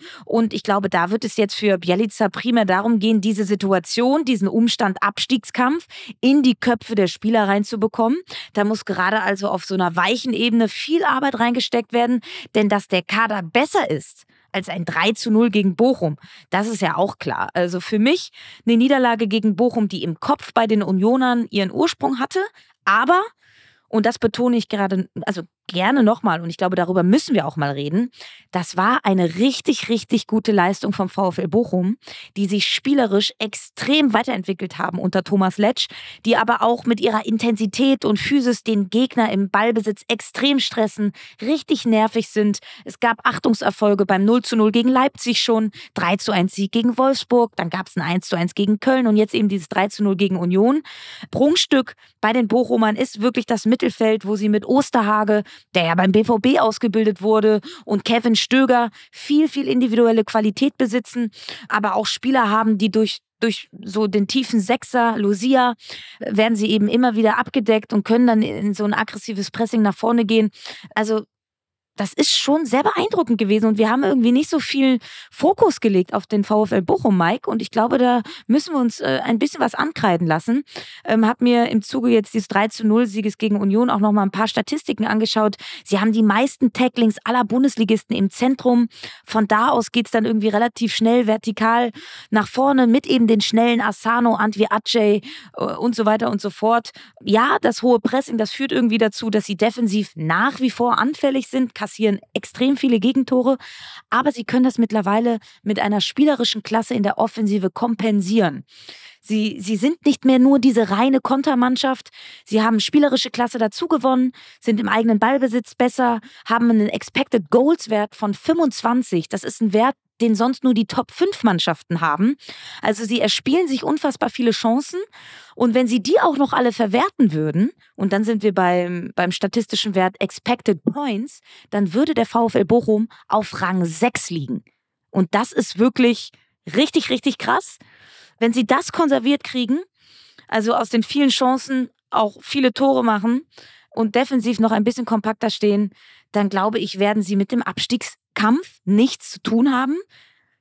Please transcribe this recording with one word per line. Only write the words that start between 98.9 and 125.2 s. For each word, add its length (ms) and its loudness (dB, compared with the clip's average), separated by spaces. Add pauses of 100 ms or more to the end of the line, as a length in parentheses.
dazu, 320 0
dass 140 0
sie 120 -6
defensiv 600 0
nach 420 0
wie 120 0
vor 280 0
anfällig 480 0
sind, 260 -2 (120)
kassieren 340 0 (140)
extrem 460 -2
viele 200 2
Gegentore, 600 2 (500)
aber 240 0
sie 120 -8
können 200 2
das 140 0
mittlerweile 600 0 (240)
mit 160 -2
einer 220 0
spielerischen 640 0
Klasse 320 -2
in 80 0
der 160 -2
Offensive 500 0
kompensieren. 960 0 (560)
Sie, 400 -4
sie 160 -4
sind 300 -2
nicht 180 0
mehr 140 6
nur 200 6
diese 320 4
reine 300 2
Kontermannschaft. 880 0 (360)
Sie 180 0
haben 180 2
spielerische 500 2
Klasse 280 -2
dazu 280 -2
gewonnen, 460 2 (280)
sind 200 0
im 80 -4
eigenen 300 2
Ballbesitz 560 0
besser, 460 0 (260)
haben 240 2
einen 180 4
Expected 640 -2
Goals 400 2
Wert 240 -2
von 200 -4
fünfundzwanzig. 920 0
Das 140 -6
ist 200 -4
ein 100 0
Wert, 240 2 (240)
den 140 2
sonst 280 0
nur 120 2
die 100 2
Top 260 -4
fünf 320 -2
Mannschaften 600 0
haben. 340 0 (460)
Also 240 0
sie 120 -2
erspielen 480 0
sich 160 -2
unfassbar 460 -2
viele 220 -2
Chancen. 500 -2 (560)